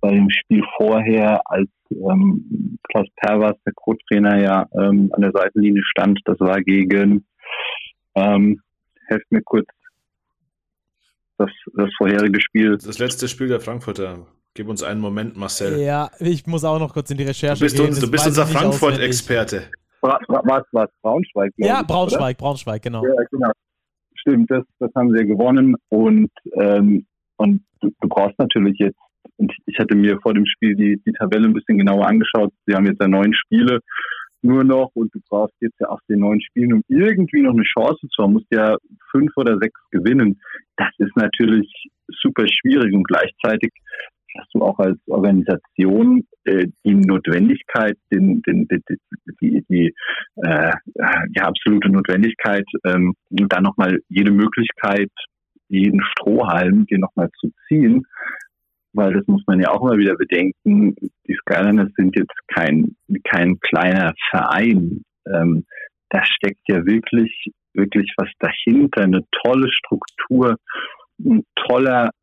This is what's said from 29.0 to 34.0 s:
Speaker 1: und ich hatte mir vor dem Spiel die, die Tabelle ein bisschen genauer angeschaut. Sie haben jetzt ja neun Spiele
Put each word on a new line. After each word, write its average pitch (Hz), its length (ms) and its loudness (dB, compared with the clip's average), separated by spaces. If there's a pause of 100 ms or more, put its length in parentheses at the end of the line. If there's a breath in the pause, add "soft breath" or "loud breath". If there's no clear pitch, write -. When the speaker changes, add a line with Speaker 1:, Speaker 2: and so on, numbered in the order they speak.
Speaker 1:
und 101 160 -2 (140)
ich - 120 -10
hatte 107 180 0
mir 101 240 2
vor 113 140 -2
dem 104 120 2
Spiel 104 280 -2
die, 101 320 0
die 110 60 -4
Tabelle 107 340 0
ein 110 80 4
bisschen 104 240 0
genauer 98 280 2
angeschaut. 107 460 0 (140)
Sie 104 80 0
haben 98 120 2
jetzt 98 140 0
ja 98 80 2
neun 98 240 2
Spiele 120 480 0 (640 loud breath)